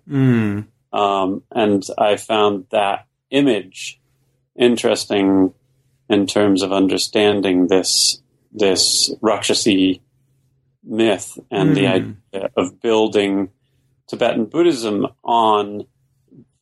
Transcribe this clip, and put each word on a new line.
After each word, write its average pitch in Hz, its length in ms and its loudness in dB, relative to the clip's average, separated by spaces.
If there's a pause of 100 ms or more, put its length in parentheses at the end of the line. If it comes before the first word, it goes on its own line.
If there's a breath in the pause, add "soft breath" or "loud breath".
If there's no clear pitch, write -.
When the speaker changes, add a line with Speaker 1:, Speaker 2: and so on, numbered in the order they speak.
Speaker 1:
Mm. 117 600 0 (260)
Speaker 2:
Um, 98 480 0 (100)
and 104 320 0 (140)
I 104 200 2
found 104 520 -2
that 101 380 -2 (240)
image 123 680 -2 (560)
interesting 101 960 2 (580)
in 101 180 2
terms 101 340 2
of 95 100 -2
understanding 98 960 0
this, - 540 0 (300)
this - 680 0
Rakshasi 98 800 0 (840)
myth 107 540 -4 (140)
and 95 240 2
the 98 80 0
Speaker 1:
Mm. 98 320 -2 (160)
Speaker 2:
idea 98 240 -8
of - 240 -4
building 104 720 0 (580)
Tibetan 117 380 -2
Buddhism 117 600 0 (160)
on 104 600 0 (760)